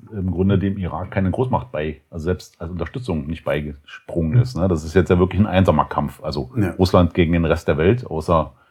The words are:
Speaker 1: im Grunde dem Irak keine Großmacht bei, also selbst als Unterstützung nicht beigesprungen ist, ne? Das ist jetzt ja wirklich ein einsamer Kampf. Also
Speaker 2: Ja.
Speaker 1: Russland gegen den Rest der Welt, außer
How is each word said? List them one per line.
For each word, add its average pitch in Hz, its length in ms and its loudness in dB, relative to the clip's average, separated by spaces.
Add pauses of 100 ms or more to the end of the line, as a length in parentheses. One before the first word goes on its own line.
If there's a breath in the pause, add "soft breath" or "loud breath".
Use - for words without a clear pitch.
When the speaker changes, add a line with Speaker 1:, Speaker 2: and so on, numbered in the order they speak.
(120)
Speaker 1:
im 95 200 -4
Grunde 95 280 2
dem 98 180 -2
Irak 90 340 -8
keine 95 200 0
Großmacht 123 400 -2
bei, 76 380 -6
also 80 160 -8
selbst - 360 -4
als 85 100 -10
Unterstützung 87 560 -6
nicht 80 160 -8
beigesprungen 76 960 -2
ist, - 160 0
ne? 87 120 0
Das 80 160 0
ist 80 120 -8
jetzt 90 140 4
ja 90 100 4
wirklich 92 220 2
ein 107 60 2
einsamer 85 380 4
Kampf. - 380 -6
Also 71 320 -6
Speaker 2:
Ja. 98 160 0
Speaker 1:
Russland 90 420 4
gegen 85 200 2
den 85 120 2
Rest 80 220 0
der 78 100 2
Welt, 92 280 2
außer 78 480 0 (180)